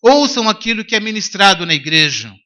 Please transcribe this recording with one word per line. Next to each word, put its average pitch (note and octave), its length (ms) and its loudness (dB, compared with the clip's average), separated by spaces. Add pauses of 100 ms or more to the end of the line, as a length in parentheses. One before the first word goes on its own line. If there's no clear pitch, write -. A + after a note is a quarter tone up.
Ouçam B3+ 480 4
aquilo G#3+ 340 -4
que - 120 -4
é G#3+ 40 2
ministrado G3 640 -2
na E3 120 -2
igreja. C#3 580 -2 (120)